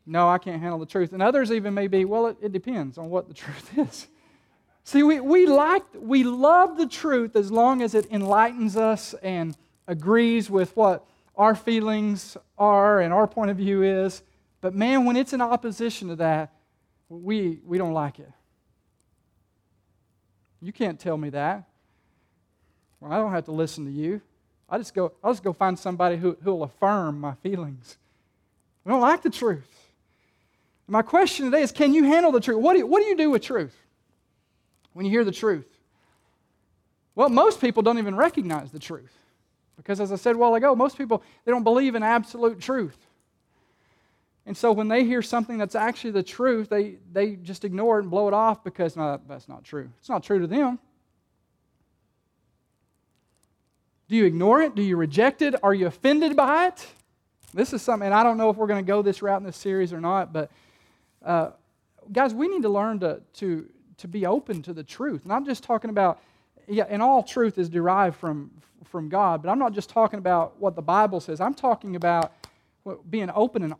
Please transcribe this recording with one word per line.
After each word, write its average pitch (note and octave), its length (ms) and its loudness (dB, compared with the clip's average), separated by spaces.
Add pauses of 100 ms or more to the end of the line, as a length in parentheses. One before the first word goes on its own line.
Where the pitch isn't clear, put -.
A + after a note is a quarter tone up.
"No, E3+ 240 2
I F3+ 80 2
can't E3+ 240 -10
handle E3+ 160 -6
the D#3+ 80 -10
truth." F3+ 260 -2
And F#3+ 100 -6
others B3 300 2
even G#3 220 -2
may G3+ 140 -2
be, F#3+ 180 2
"Well, A3+ 220 0
it, G#3+ 120 -10
it G#3 120 -8
depends F3+ 440 -6
on E3 140 -12
what F3+ 180 -4
the D#3+ 60 -20
<laughs> - 100 -20
truth D3 320 -16
is." - 300 -4 (800)
See, C#4 180 4
we, D4+ 180 4
we F4 260 6
like, D4+ 380 4 (100)
we B3+ 300 2
love D#4 540 4
the D#4+ 80 0
truth A#3+ 500 -2
as G3+ 140 0
long B3 320 2
as A3+ 120 -2
it G#3+ 160 0
enlightens G#3+ 680 2
us A3 440 0
and E3+ 340 -6 (300)
agrees A3 600 0
with F#3+ 260 0
what G3+ 300 2 (320)
our G#3+ 180 6
feelings G#3+ 840 -4 (180)
are G3+ 440 4
and E3+ 120 0
our G#3 140 4
point G#3 240 -2
of F#3+ 80 -4
view G3 240 0
is. F#3+ 400 0 (400)
But F#3 120 -4
man, B3 300 2
when A#3+ 120 0
it's C4 180 -2
in B3 80 -2
opposition A#3 640 -4
to E3 80 -10
that, D#3+ 360 0 (580)
we, F3 560 -4
we F3 100 -4
don't F3 160 -2
like D3 260 -6
it. C#3 140 -20 (2250)
"You E3+ 100 -12
can't F3+ 260 -6
tell D#3+ 200 -6
me D3+ 100 -8
that. D#3 360 -6 (1400)
Well, D3 120 -14
I F#3+ 60 0
don't G#3+ 140 -2
have E3 120 -4
to D#3 80 -14
listen D#3 320 -4
to C#3 60 -10
you. D#3+ 320 -6 (440)
I G3+ 120 -6
just - 160 -12
go, F3+ 180 -2 (100)
I'll A3+ 100 0
just F#3+ 120 -8
go F#3 80 -2
find F#3 260 -2
somebody F3+ 380 -2
who, F3 260 -2
who'll F3+ 200 -2
affirm D#3+ 580 -2
my C#3+ 140 -8
feelings." D3+ 640 -10 (840)
We F#3 60 -6
don't B3+ 100 2
like D4+ 220 2
the C#4+ 80 0
truth. - 600 -6 (960)
My G#3+ 140 0
question D4+ 460 2
today D4 160 2
is, A#3+ 100 0
can D4 220 4
you D#4 100 6
handle D#4+ 280 6
the A#3+ 80 4
truth? A3 180 0
What D#4+ 160 4
do F4+ 60 6
you, A3+ 60 2
what F4+ 140 4
do G#4+ 60 2
you G4 100 0
do D4+ 140 2
with A#3 120 2
truth E3+ 320 -6 (1160)
when F#3 140 -8
you G3 40 -2
hear A3+ 140 2
the F#3+ 80 -2
truth? F#3 340 -2 (1500)
Well, C4 160 4
most D4+ 320 4
people A#3 200 2
don't A#3 140 2
even G3+ 180 -4
recognize F#3 580 -2
the D#3 60 -16
truth. C#3 320 -16 (680)
Because G3 220 -6
as G3+ 120 -4
I G3 40 -4
said A#3 180 2
a A#3 40 -2
while A#3 160 4
ago, B3+ 220 4
most C4+ 220 0
people, A3+ 240 -2 (240)
they A#3+ 60 2
don't A#3+ 120 0
believe B3 300 2
in A3+ 80 -4
absolute A#3 580 0
truth. A#3 380 -6 (1500)
And G3+ 100 -12
so A#3 160 2
when G#3+ 180 0
they A#3+ 160 2
hear A#3+ 180 0
something A#3 340 -6
that's G#3 180 -4
actually A3+ 360 -4
the G3 120 -2
truth, A3+ 460 -2
they, G#3 280 -2 (140)
they G3+ 260 -2
just F3+ 280 -14
ignore G#3 340 0
it G3+ 40 0
and F3+ 80 -10
blow G3+ 180 0
it G3+ 60 0
off A3 280 0
because, F3 340 -6
"No, D3 300 -4
that's C3+ 220 -20
not C3 160 -20
true." C3+ 240 -14 (100)
It's - 120 -16
not G#3 120 -4
true G3 180 0
to E3+ 60 -2
them. B3 320 -2 (3250)
Do A3 60 2
you G#3+ 100 6
ignore F#3 340 4
it? C#4+ 140 0
Do G#3 80 -2
you F#3 160 -2
reject E3+ 420 2
it? C#4+ 220 0
Are G3+ 100 4
you F#3+ 140 0
offended D4 500 0
by D4 300 4
it? - 200 -8 (680)
This G#3+ 180 -4
is A3+ 100 -8
something, G#3 240 -2
and G3 80 2
I A3 100 6
don't A#3 120 2
know A3 140 2
if G3 60 0
we're A3 100 -2
gonna G3+ 160 0
go G3 180 0
this G3 220 -2
route G3 180 0
in G3 60 -12
this E3+ 100 -12
series F#3+ 360 -2
or E3 80 -10
not, F3 320 -2
but, D#3 180 -6 (760)
uh, E3 280 -2 (580)
guys, A#3+ 240 0
we D4+ 140 -2
need F#4 140 -2
to A3 60 0
learn G3+ 300 -2
to, E3+ 240 -6 (120)
to, F3 340 -6 (300)
to F#3 100 -16
be F#3 180 -6
open G#3 360 -2
to F3 100 -14
the D#3+ 100 -14
truth. A#3 400 -8
And G3 100 -10
I'm C#4 120 -2
just C#4 180 -8
talking A3+ 260 -4
about, G3 320 0 (460)
yeah, G#3 220 -2
and G#3 120 -4
all B3+ 220 4
truth A3+ 340 -2
is F3 120 -2
derived F3 480 0
from, D3+ 340 -8 (320)
from D#3+ 260 -10
God, F3+ 320 0
but E3+ 100 -4
I'm C4 100 0
not A#3+ 120 0
just G3 160 -8
talking G#3+ 300 0
about F3+ 400 0
what G3 160 -2
the E3 80 -10
Bible F#3 380 2
says. D#3 200 -8
I'm A#3+ 140 -2
talking G#3 400 -2
about E3+ 380 0 (760)
being F#3 240 -6
open A3 300 0
and D#3 180 -6